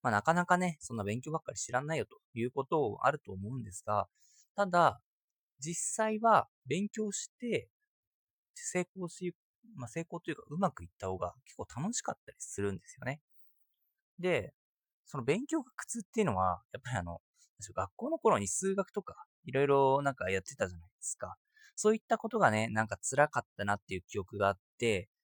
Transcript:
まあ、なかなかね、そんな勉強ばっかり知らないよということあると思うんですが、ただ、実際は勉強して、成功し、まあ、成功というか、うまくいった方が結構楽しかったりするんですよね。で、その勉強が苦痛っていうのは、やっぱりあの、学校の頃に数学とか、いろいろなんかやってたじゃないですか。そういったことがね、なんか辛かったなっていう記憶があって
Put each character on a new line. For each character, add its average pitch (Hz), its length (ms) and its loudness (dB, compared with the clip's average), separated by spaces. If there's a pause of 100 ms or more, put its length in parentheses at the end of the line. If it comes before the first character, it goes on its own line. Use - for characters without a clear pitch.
ま 131 80 0
あ、 - 20 2
な 104 120 4
か 160 100 4
な 175 120 2
か 180 120 4
ね、 180 240 -2
そ - 120 -10
ん 117 40 -4
な 98 80 -2
勉 110 160 0
強 156 100 -8
ば 160 80 -4
っ - 40 -10
か - 100 -12
り 107 40 -12
知 - 140 -8
ら 127 100 0
な 156 140 -4
い - 20 -2
よ 117 80 -2
と - 120 -20 (160)
い 117 100 -4
う 123 80 -2
こ 135 140 -4
と 139 380 0
あ 127 60 6
る 147 100 -2
と - 120 -16
思 98 200 -6
う 135 60 -6
ん 120 60 -6
で 98 80 -12
す - 140 -16
が、 104 240 0 (480)
た 202 100 0
だ、 175 320 4 (600)
実 160 360 -6
際 220 240 0
は 220 300 6 (180)
勉 180 220 0
強 214 240 -4
し - 260 -8
て、 196 300 -4 (840)
成 - 380 -4
功 185 140 -6
し、 175 260 -8 (420)
ま 127 100 -10
あ、 - 20 -14
成 165 140 -8
功 170 180 -8
と - 100 -10
い 156 40 -6
う - 20 -6
か、 - 140 -18
う 147 80 -6
ま 185 140 2
く - 120 -14
い 85 40 -14
っ - 20 -18 (100)
た 95 80 -4
方 95 100 -2
が 87 160 -4 (120)
結 - 100 -20
構 - 100 -8 (160)
楽 214 120 -2
し - 80 -4
か - 100 -4
っ - 140 -6
た - 60 -18
り - 60 -20
す - 240 -8
る 101 120 0
ん - 40 -6
で - 80 -12
す - 140 -20
よ - 60 -10
ね。 135 160 -6 (1000)
で、 170 340 0 (520)
そ - 120 -10
の 120 60 -6
勉 190 240 0
強 311 160 -2
が - 140 -16
苦 - 100 -10
痛 233 120 -8
っ - 140 -14
て 220 60 0
い 214 40 4
う 180 40 4
の 104 80 2
は、 92 260 2 (120)
や 101 60 -12
っ - 40 -14
ぱ 123 80 -8
り 120 60 -2
あ 87 60 -2
の、 85 180 -10 (520)
学 95 220 -4
校 262 140 -6
の 330 100 -2
頃 175 200 6
に 202 100 -2
数 190 260 0
学 196 160 -2
と 202 100 -4
か、 - 140 -16 (300)
い 127 80 -8
ろ 139 100 4
い 139 40 4
ろ 139 340 6
な 143 100 0
ん - 40 -6
か 92 140 -4
や 95 120 0
っ - 20 -20
て - 120 -16
た 101 120 -2
じ 90 80 -8
ゃ - 20 -14
な 82 80 -16
い - 40 -20
で - 100 -20
す - 160 -8
か。 - 220 -10 (380)
そ 214 160 4
う 226 40 4
い 220 40 -6
っ - 60 -10
た 226 120 2
こ - 100 -8
と 220 120 -2
が 139 120 8
ね、 110 160 2
な 110 160 0
ん 107 40 0
か - 100 -8 (120)
辛 143 200 4
か 127 100 -2
っ - 40 -6 (140)
た 104 60 -4
な 101 120 2
っ - 60 -14
て - 140 -8
い 90 40 -4
う - 80 -8
記 104 120 -6
憶 95 180 -8
が 101 120 4
あ - 20 4
っ 98 60 -2 (220)
て 107 300 2 (140)